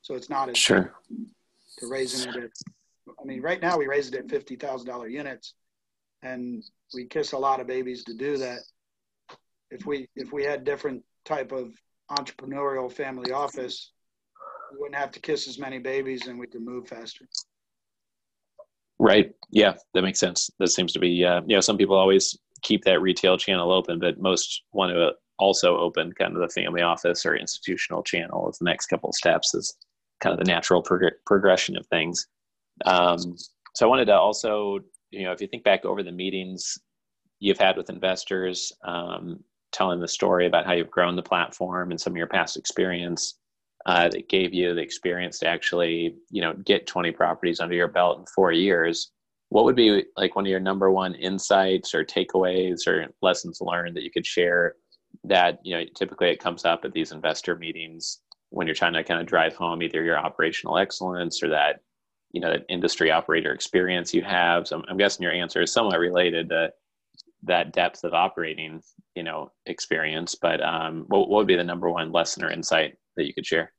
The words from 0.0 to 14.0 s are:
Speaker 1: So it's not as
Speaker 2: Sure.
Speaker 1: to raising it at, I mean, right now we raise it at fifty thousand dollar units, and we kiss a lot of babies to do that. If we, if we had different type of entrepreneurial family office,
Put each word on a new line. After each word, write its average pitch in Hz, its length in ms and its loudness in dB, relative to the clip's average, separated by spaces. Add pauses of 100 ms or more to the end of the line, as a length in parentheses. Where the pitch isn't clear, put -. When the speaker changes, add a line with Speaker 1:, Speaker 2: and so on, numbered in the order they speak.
Speaker 1:
So - 140 -12
it's - 140 -12
not 135 200 -2
as 123 80 -4
Speaker 2:
Sure. - 380 2 (840)
Speaker 1:
to 123 80 -12
raising 127 360 -4
it 123 140 -8
at, 120 120 -10 (720)
I - 40 -18
mean, 135 160 -10
right 170 200 -2
now 170 160 0
we 147 100 0
raise 139 200 0
it 123 80 -8
at 120 140 -8
fifty 135 260 -6
thousand 131 320 -10
dollar 120 200 -10
units, 135 460 -12 (720)
and 123 400 -10 (300)
we 123 120 -12
kiss 143 280 -4
a 139 40 -6
lot 135 220 0
of 123 80 -8
babies 127 380 -6
to 113 100 -12
do 139 220 -4
that. 123 240 -8 (1080)
If - 160 -16
we, 143 300 -6
if 131 160 -10
we 143 120 -4
had 143 200 -4
different 139 400 -4 (220)
type 135 260 -6
of 123 220 -8 (360)
entrepreneurial 135 840 -4
family 127 400 -8
office, 135 600 -6 (800)